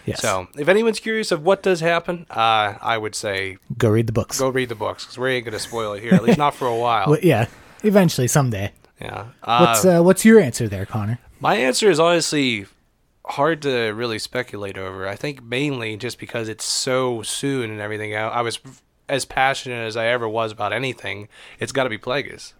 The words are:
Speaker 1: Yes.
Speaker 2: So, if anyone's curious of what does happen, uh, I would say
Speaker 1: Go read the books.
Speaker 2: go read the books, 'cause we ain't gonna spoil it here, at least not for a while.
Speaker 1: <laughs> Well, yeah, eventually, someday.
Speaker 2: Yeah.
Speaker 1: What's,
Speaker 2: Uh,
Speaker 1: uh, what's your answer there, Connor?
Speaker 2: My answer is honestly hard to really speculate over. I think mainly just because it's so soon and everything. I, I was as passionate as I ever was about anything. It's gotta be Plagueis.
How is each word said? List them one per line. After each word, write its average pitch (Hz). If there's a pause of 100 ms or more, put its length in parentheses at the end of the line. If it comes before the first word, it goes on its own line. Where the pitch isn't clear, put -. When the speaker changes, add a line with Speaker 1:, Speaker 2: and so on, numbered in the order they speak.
Speaker 1:
Yes. -
Speaker 2:
So, 95 (100)
if 143
anyone's 214
curious 220
of 156
what 190
does 185
happen, 170
uh, 110
I 113
would 107
say 95 (200)
Speaker 1:
Go 117
read 113
the 110
books. -
Speaker 2:
go 131
read 127
the 113
books, 101
'cause -
we 127
ain't 120
gonna 107
spoil 110
it 101
here, 120
at -
least 202
not 147
for 131
a 117
while. 117
Speaker 1:
<laughs> -
Well, 151
yeah, 117 (360)
eventually, 185
someday. 117 (280)
Speaker 2:
Yeah. 101 (180)
Speaker 1:
What's, 117
Speaker 2:
Uh, 175
Speaker 1:
uh, 170
what's 185
your 220
answer 120
there, 95
Connor? 107 (200)
Speaker 2:
My 170
answer 226
is 151
honestly 147 (600)
hard 151
to 120
really 110
speculate 101
over. 95
I 101
think 139
mainly 123
just 113
because 113
it's 107
so 127
soon 131
and 107
everything. 107
I, 110
I 117
was 113 (500)
as 139
passionate 127
as 110
I 113
ever 117
was 113
about 104
anything. 107 (320)
It's -
gotta 131
be 110
Plagueis. -